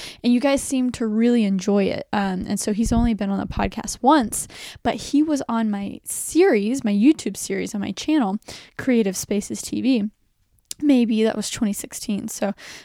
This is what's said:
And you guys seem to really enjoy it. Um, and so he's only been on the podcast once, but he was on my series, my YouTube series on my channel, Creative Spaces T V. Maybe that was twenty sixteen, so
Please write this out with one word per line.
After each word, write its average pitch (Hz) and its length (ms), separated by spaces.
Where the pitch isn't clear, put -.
And 240 120
you 240 60
guys 277 220
seem 254 300
to 233 140
really 226 380
enjoy 196 400
it. - 280
Um, 196 340
and 202 140
so 214 140
he's 226 180
only 233 220
been 196 160
on 196 100
the - 60
podcast - 560
once, 254 460
but 233 140
he 285 260
was 294 260
on 226 220
my 202 320
series, 269 800
my 214 80
YouTube 208 460
series 190 360
on 208 80
my 202 120
channel, 226 440
Creative 220 400
Spaces 208 460
T - 180
V. 214 300
Maybe 240 420
that 220 140
was 214 120
twenty 208 240
sixteen, - 540
so 202 260